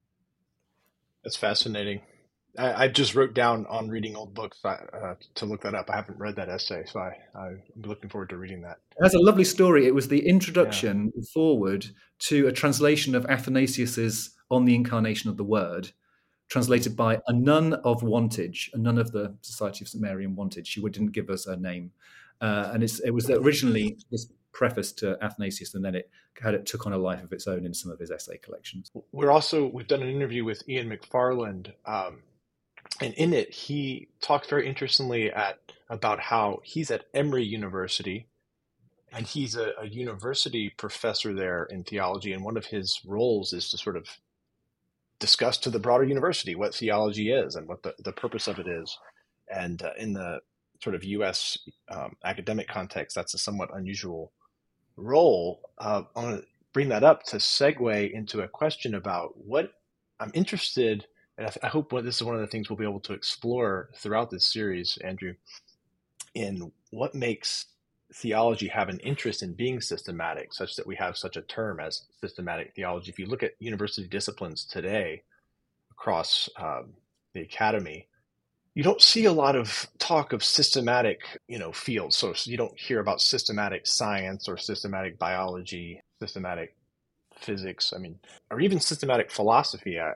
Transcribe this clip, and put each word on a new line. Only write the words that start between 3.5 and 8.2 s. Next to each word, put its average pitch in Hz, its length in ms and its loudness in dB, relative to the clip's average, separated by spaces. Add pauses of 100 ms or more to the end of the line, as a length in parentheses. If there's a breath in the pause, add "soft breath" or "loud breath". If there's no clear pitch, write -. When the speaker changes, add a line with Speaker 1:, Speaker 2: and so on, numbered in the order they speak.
Speaker 1:
On 110 240 -4
Reading 110 260 -6
Old 104 180 -12
Books, 107 300 -10
uh, 95 520 -6 (200)
to 113 100 -6
look 104 180 -4
that 104 120 -4
up. 92 140 -6
I 104 60 -2
haven't 101 240 -6
read 101 160 -6
that 92 140 -6
essay, 90 360 -6
so - 140 -8
I, 92 180 -8 (200)
I'm 95 260 -12 (120)
looking 104 340 -10
forward 95 200 -8